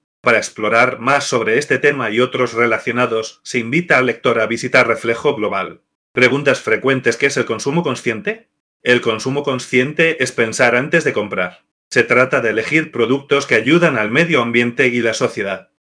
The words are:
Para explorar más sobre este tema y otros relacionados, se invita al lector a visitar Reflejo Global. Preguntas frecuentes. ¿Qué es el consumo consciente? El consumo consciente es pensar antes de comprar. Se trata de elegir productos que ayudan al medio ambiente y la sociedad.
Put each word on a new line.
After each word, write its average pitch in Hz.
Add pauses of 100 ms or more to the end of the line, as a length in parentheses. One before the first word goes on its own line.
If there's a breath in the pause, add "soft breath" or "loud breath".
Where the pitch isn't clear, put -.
(220)
Para 113
explorar 113
más 139
sobre 113
este 139
tema 139
y 113
otros 127
relacionados, 113
se -
invita 143
al 127
lector 117
a 110
visitar 120
Reflejo 117
Global. 95 (300)
Preguntas 131
frecuentes. 123
¿Qué 139
es 135
el 123
consumo 139
consciente? 127 (340)
El 123
consumo 131
consciente 143
es 127
pensar 117
antes 156
de 135
comprar. 95 (260)
Se 117
trata 127
de 117
elegir 143
productos 135
que 127
ayudan 139
al 107
medio 143
ambiente 120
y 120
la 113
sociedad. 98 (240)